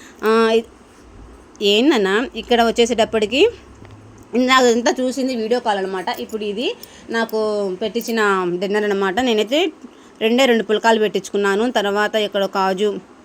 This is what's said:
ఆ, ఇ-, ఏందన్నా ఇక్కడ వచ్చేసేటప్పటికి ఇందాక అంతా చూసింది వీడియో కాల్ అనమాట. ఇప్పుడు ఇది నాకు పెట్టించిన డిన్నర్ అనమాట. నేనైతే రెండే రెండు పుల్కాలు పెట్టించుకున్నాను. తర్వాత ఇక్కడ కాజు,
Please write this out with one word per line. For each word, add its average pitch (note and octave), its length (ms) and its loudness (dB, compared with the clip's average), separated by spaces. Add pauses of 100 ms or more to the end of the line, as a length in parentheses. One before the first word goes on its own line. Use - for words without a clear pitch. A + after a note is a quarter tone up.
(240)
ఆ, A3+ 280 4
ఇ-, A3+ 100 2 (1000)
ఏందన్నా G#3+ 640 2 (100)
ఇక్కడ A#3 260 2
వచ్చేసేటప్పటికి A3+ 880 2 (840)
ఇందాక B3+ 300 4
అంతా A#3+ 360 2
చూసింది C4 360 -2
వీడియో A3+ 240 -2
కాల్ G#3+ 180 -2
అనమాట. F#3+ 300 -6 (120)
ఇప్పుడు A3 240 -8
ఇది A#3+ 320 -4 (340)
నాకు G#3+ 640 -2
పెట్టించిన A3+ 460 -4 (400)
డిన్నర్ G3+ 240 -2
అనమాట. G3 360 -2
నేనైతే B3+ 520 0 (480)
రెండే A#3 240 2
రెండు A#3 180 2
పుల్కాలు A3 360 2
పెట్టించుకున్నాను. G3+ 720 -2
తర్వాత G#3 440 -2
ఇక్కడ G3+ 300 -2
కాజు, F#3+ 540 -2 (260)